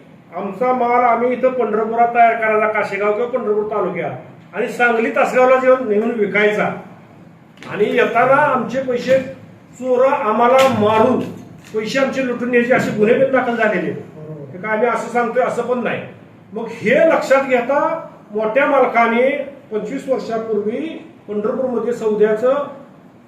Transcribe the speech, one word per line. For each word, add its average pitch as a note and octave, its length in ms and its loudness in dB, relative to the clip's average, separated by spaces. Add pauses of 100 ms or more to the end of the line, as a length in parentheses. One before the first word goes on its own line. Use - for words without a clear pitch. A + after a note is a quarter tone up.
(360)
आमचा B3 380 -2
माल A#3+ 300 2
आम्ही A#3+ 300 2
इथं B3+ 160 0
पंढरपुरात A3+ 680 0
तयार A3+ 200 6
करायला, G#3+ 320 0
काशेगाव G#3 460 -2
किंवा A#3+ 160 -2
पंढरपूर G#3+ 340 -2
तालुक्यात, E3 480 -4 (420)
आणि A3+ 140 -4
सांगली A#3 440 0
तासगावला B3+ 440 4
जेव्हा B3+ 340 4
नेऊन A3 220 0
विकायचा G3+ 600 0 (1000)
आणि G3+ 160 0
येताना B3 500 2
आमचे A#3 460 0
पैसे B3+ 380 0 (540)
चोर B3+ 320 0
आम्हाला A#3+ 520 2 (220)
मारून A3 400 4 (560)
पैसे A3 240 -4
आमचे C4 280 -2
लुटून A#3+ 220 -6
न्यायचे A#3+ 240 2
असे B3 240 0
गुन्हे B3 280 4
पण C4+ 60 0
दाखल A#3+ 240 0
झालेले F#3 360 0
आहेत. - 100 -10 (500)
हे F#3 60 -16
काय G#3+ 140 -8
आम्ही A3+ 160 0
असं - 260 -4
सांगतोय A#3+ 300 0
असं - 180 -2
पण A#3 220 -4
नाही. D3 180 -6 (520)
मग A3+ 140 -8
हे A#3 280 0
लक्षात C#4 480 4
घेता C4+ 640 0 (240)
मोठ्या A3 340 0
मालकाने A#3+ 640 2 (420)
पंचवीस C4 380 -6
वर्षापूर्वी A3+ 1000 -4 (160)
पंढरपूरमध्ये A#3 640 -2
सौद्याचं A3 760 0 (600)